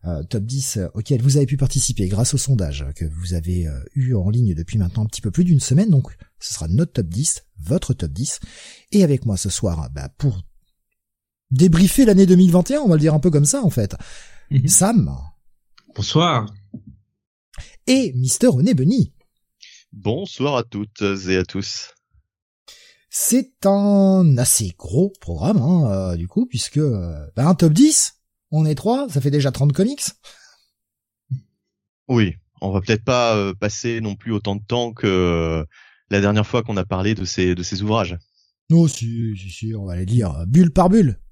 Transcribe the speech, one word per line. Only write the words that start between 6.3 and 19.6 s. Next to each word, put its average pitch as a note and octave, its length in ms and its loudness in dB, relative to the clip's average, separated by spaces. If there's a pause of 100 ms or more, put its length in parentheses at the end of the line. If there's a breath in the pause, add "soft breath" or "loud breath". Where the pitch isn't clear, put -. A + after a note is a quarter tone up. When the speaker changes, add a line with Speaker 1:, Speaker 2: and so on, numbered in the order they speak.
Speaker 1:
ce - 160 -10
sera D#2+ 140 -8
notre C3 260 0
top G2 120 -2
dix, F#2 380 -4 (140)
votre F#2 340 -4
top - 180 -6
dix. G3 300 -8 (520 loud breath)
Et G3+ 120 6
avec C#3+ 220 0
moi G2+ 100 -2
ce F#2 140 -4
soir, D#2 400 -6
bah, C#2 260 -12
pour A2+ 240 -2 (1120)
débriefer F3 560 4
l'année G3 180 6
deux F3+ 120 6
mille F3+ 140 8
vingt F3+ 200 2
et C#4 60 0
un, D4+ 40 -2
on C4 80 0
va E3+ 60 6
le D3+ 60 4
dire D#3 120 2
un D3+ 80 2
peu F3+ 80 2
comme D3 160 4
ça, C4+ 180 -2
en G3 60 2
fait. A2 260 -2 (560 loud breath)
Speaker 2:
Mhm. C#3 180 2
Speaker 1:
Sam. F3+ 460 2 (800)
Speaker 2:
Bonsoir. D3+ 560 0 (1400 loud breath)
Speaker 1:
Et B3 300 2
Mister B2+ 300 0
René E3 260 2
Benny. F3 400 2 (800 loud breath)